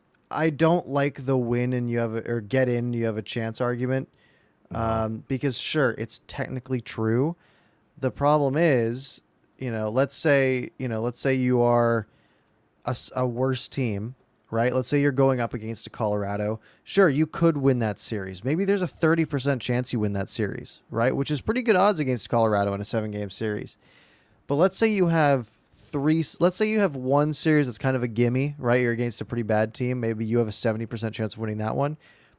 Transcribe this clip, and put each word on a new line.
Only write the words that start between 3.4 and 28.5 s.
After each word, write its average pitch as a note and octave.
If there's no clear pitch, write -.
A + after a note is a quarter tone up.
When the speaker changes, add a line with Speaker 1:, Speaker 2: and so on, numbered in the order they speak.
Speaker 1:
argument, B2
Speaker 2:
No. A2+
Speaker 1:
um, A2+
because C3+
sure, C#3+
it's -
technically C3
true. A#2
The C3
problem C#3+
is, C3+
you C3
know, A2
let's C3
say, C3
you C3
know, A2
let's A#2+
say C3+
you B2+
are A#2+
a B2+
s-, -
a B2+
worse B2+
team, A2+
right? A#2+
Let's B2+
say C#3+
you're C#3+
going C3
up A#2
against A2
a -
Colorado. G#2
Sure, G3
you D3
could E3
win C3+
that G#2+
series. F#2+
Maybe D#3+
there's G3
a F3+
thirty D#3+
percent C3+
chance B2
you A2+
win G#2
that G2
series, -
right? A#2+
Which C#3
is D3
pretty A#3
good A3+
odds F#3+
against B2+
Colorado G#2+
in G2
a -
seven-game G#2
series. G#2+
But C#3+
let's F#3
say A3+
you G3+
have C#3+
three D3+
s-, -
let's F3+
say A3
you G#3+
have F3+
one C#3
series D3+
that's A#2+
kind C3
of A#2+
a B2
gimme, A#2+